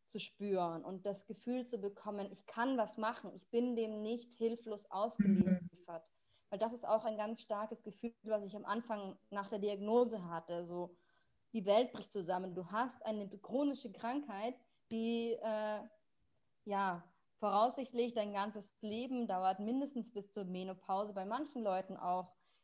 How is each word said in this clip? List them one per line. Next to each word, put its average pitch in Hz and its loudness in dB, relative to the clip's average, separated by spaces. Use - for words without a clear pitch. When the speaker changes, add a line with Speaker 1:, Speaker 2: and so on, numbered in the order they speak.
Speaker 1:
zu 208 -8
spüren 180 -2
und 190 -8
das 196 -4
Gefühl 247 -4
zu 233 -4
bekommen, 202 -6
ich - -18
kann 254 0
was 208 0
machen, 220 -2
ich - -18
bin 240 4
dem 220 0
nicht 233 -2
hilflos 226 -2
Speaker 2:
Mhm. - -20
Speaker 1:
ausgeliefert. 185 4
Weil 196 -4
das 226 2
ist 233 -8
auch 220 4
ein 220 -2
ganz 214 -4
starkes 311 -4
Gefühl, 233 -8
was 208 0
ich 202 -8
am 202 -10
Anfang 208 -4
nach 202 -6
der 214 -4
Diagnose 208 2
hatte, 170 -4
so, 175 -6
die 208 -2
Welt 226 6
bricht - -10
zusammen, 185 -2
du 180 -6
hast 240 -2
eine 208 -2
chronische 247 -2
Krankheit, 240 -4
die, 233 0
äh, 214 -2
ja, 196 2
voraussichtlich 233 4
dein 208 0
ganzes 202 -4
Leben 233 -2
dauert, 190 2
mindestens 247 -2
bis 202 -8
zur 202 -4
Menopause, 190 -2
bei 190 -4
manchen 247 -4
Leuten 190 0
auch 180 -2